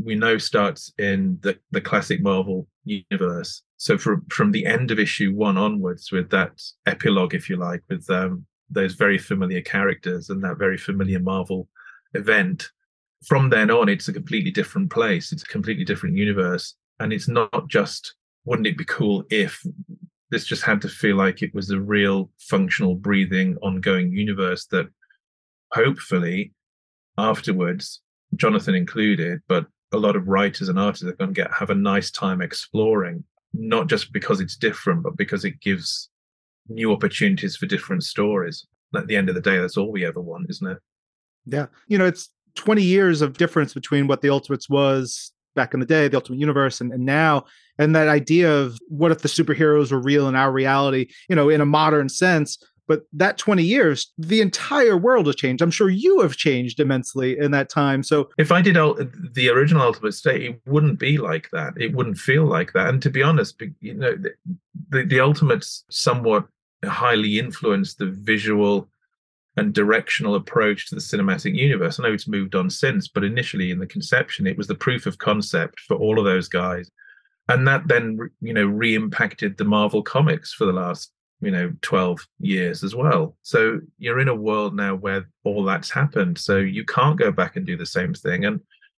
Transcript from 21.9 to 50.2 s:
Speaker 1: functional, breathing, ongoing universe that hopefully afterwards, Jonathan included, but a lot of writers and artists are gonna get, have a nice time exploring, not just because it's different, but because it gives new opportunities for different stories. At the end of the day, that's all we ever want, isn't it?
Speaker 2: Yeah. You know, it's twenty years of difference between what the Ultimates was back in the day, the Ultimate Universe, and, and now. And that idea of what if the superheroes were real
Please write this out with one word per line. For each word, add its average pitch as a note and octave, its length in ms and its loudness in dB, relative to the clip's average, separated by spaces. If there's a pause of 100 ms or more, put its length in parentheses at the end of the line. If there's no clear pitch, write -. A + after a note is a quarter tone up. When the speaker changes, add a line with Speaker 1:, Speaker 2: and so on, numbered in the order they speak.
Speaker 1:
functional, F#2+ 560 0
breathing, F#2+ 680 0
ongoing F#2 480 -2
universe F#2+ 560 -4
that F2+ 220 -2 (840)
hopefully G2 800 -2 (640)
afterwards, F#2 840 -2 (340)
Jonathan G#2 400 0
included, F2+ 720 -2
but E2+ 200 0 (260)
a G#2+ 60 0
lot G#2 180 2
of F#2 100 -4
writers G2 440 0
and F2+ 80 0
artists G2+ 260 -2
are F2+ 80 -6
gonna F#2+ 200 -6
get, F#2 200 -4
have G2 180 -2
a G2+ 40 0
nice G2 360 0
time F#2+ 300 -4
exploring, F#2+ 840 -2 (300)
not A2+ 360 -2
just A2 240 -2
because G2+ 280 -2
it's F2+ 160 -8
different, F#2+ 460 -2
but - 160 -8
because G2+ 260 -4
it G2 160 -8
gives - 480 -4 (600)
new A2+ 240 -2
opportunities G2 640 0
for F#2+ 100 -6
different F#2+ 360 -4
stories. G2+ 640 -4 (300)
At G2 100 -6
the G#2+ 100 -2
end F#2+ 120 2
of F2+ 60 -2
the F2+ 80 -4
day, F#2+ 160 2
that's F2+ 180 -4
all G#2 160 -2
we F#2 140 -4
ever E2+ 140 -8
want, F2 280 -10
isn't - 180 -10
it? E2+ 120 -8 (640)
Speaker 2:
Yeah. C#3 220 -4 (220)
You G#3 100 2
know, F#3 80 4
it's - 240 -2 (240)
twenty G#3+ 280 2
years F#3 380 4
of C#3 160 0
difference E3 380 0
between C#3+ 320 0
what C#3 160 0
the C#3+ 80 4
Ultimates C3+ 400 -2
was C3+ 600 0 (220)
back B2+ 200 0
in C3 60 -2
the B2 60 -2
day, D#3 220 4
the C3+ 80 2
Ultimate B2+ 240 -4
Universe, C#3 400 2
and, A#2+ 120 -4
and B2+ 120 -4
now. D3 400 4 (340)
And D3+ 180 6
that D#3 120 4
idea D#3 460 4
of B2+ 240 0 (100)
what D#3+ 220 2
if D#3 120 0
the D3 60 -2
superheroes D3+ 600 2
were C3+ 100 0
real C#3 280 2